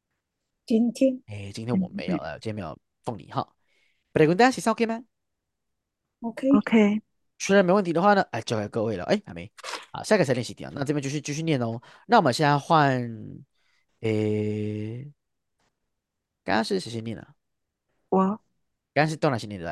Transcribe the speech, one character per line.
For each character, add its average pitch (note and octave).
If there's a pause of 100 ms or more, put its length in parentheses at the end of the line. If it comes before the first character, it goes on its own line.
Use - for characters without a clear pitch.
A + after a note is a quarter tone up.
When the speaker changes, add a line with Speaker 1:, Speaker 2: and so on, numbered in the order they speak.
(680)
Speaker 1:
今 A#3
天。 C4
Speaker 2:
诶， G#2
今 A2+
天 A#2
我 -
没 -
有， -
Speaker 3:
嗯， -
嗯。 -
Speaker 2:
呃， D#2
今 A2
天 G#2+
没 G#2
有 D#2 (260)
凤 A#2
梨 -
哈。 - (580)
“Pregunta A#3
si -
está A3+
OK A3+
吗？” A3+ (1160)
Speaker 1:
OK。 A#3
Speaker 3:
OK。 G#3+ (360)
Speaker 2:
确 -
认 G3+
没 F3
问 G#3
题 F3
的 E3
话 G#3
呢， F#3+
哎， -
交 A2+
给 G#2
各 G#2+
位 A2
了。 F2+
哎， G#3
还 -
没。 E2+ (420)
好， -
下 G#3+
个 F3+
才 C3
练 A#2+
习 G2
题 -
啊。 C2
那 C#3
这 D3
边 D3
继 C#3
续， C#3+
继 D3
续 D#3
念 D#3
哦。 A#2 (260)
那 A#3+
我 F#3+
们 C3
现 D3+
在 C#3+
换， C#3 (1000)
诶， G#2+ (1300)
刚 F#3+
刚 A3
是 G3+
谁 A#2
先 A2+
念 A2+
啊？ - (720)
Speaker 3:
我。 F#3+ (680)
Speaker 2:
刚 C#3+
刚 D#3
是 D#3
Donna C#3
先 G#2
念 G2+
的， E2